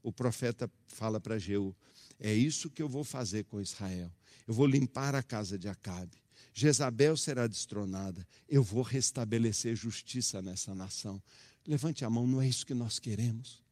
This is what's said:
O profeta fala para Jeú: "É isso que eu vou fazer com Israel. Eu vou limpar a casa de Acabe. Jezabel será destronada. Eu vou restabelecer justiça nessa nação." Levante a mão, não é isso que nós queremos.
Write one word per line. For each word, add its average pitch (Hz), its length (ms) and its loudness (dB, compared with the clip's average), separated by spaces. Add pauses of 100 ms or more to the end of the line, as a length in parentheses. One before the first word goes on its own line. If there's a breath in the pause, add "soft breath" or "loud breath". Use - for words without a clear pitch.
O 117 100 -6
profeta 120 580 -2 (180)
fala 110 320 -4
para 107 180 -4
Jeú: 98 380 -2 (440 loud breath)
"É 107 140 0
isso 147 360 2
que 151 120 -8
eu 151 80 -2
vou 139 140 -4
fazer 107 420 -4
com 104 160 -6
Israel. 92 500 -6 (360 loud breath)
Eu 113 60 -2
vou 127 120 6
limpar 135 480 4
a 135 100 2
casa 104 340 -4
de 92 100 -6
Acabe. 90 500 -8 (360 loud breath)
Jezabel 143 640 6
será 123 300 0
destronada. 95 840 -4 (220 soft breath)
Eu 139 140 6
vou 104 180 0
restabelecer 117 960 0
justiça 113 640 -4
nessa 95 320 -8
nação." 98 480 -8 (440 loud breath)
Levante 147 400 0
a 113 40 -2
mão, 117 160 2
não 131 160 4
é 131 60 4
isso - 180 0
que 143 80 -6
nós 120 240 -2
queremos. 113 640 -4 (100)